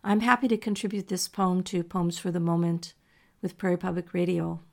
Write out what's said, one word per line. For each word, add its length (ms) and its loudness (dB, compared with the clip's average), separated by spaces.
I'm 180 2
happy 260 4
to 100 4
contribute 500 -4
this 200 -4
poem 380 2
to 180 -2
Poems 340 -2
for 140 -4
the 80 -2
Moment 560 0
with 160 -6
Prairie 180 0
Public 340 -4
Radio. 500 -2